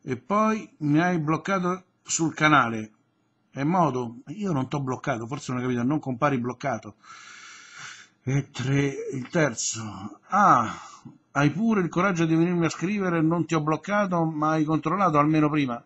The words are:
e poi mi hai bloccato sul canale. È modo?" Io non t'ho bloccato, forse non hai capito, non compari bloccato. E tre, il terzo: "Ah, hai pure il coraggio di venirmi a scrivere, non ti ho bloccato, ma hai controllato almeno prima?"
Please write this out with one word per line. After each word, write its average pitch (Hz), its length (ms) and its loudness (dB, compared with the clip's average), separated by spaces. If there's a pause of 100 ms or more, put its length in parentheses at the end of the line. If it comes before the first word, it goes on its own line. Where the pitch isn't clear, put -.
e 127 160 -6
poi 220 520 0 (100)
mi 147 200 4
hai 180 200 2
bloccato 180 640 -2 (200)
sul 156 300 -2
canale. 120 580 2 (580)
È 131 140 -6
modo?" 127 540 0 (100)
Io 196 240 -6
non 131 160 0
t'ho 143 140 -4
bloccato, 127 460 -4
forse 139 240 -8
non 123 100 -4
hai 127 60 -2
capito, 120 200 0
non 151 120 0
compari 135 380 -2
bloccato. 120 580 -6 (1300)
E 127 280 -2
tre, 139 420 0 (200)
il 127 160 -8
terzo: 110 1000 -4
"Ah, 165 420 4 (600)
hai 143 200 2
pure 208 300 0
il 175 80 -2
coraggio 175 360 0
di 160 100 2
venirmi 170 300 2
a 151 40 2
scrivere, 180 520 -2
non 160 240 2
ti 165 100 -2
ho 156 60 2
bloccato, 175 640 0
ma 156 260 0
hai 160 140 2
controllato 160 520 2
almeno 151 320 4
prima?" 135 360 -2